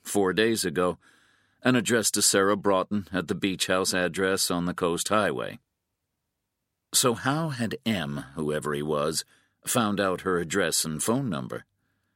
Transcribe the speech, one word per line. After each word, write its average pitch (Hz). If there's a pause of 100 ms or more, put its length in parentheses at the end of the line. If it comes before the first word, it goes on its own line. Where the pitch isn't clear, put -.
four 95
days 110
ago, 90 (640)
and 127
addressed 113
to 104
Sarah 101
Broughton 98
at 87
the 101
Beach 92
House 92
address 95
on 87
the 87
Coast 87
Highway. 73 (1300)
So 123
how 151
had 120
M, 73
whoever 76
he 73
was, 76 (420)
found 104
out 92
her 90
address 85
and 78
phone 123
number. 65 (500)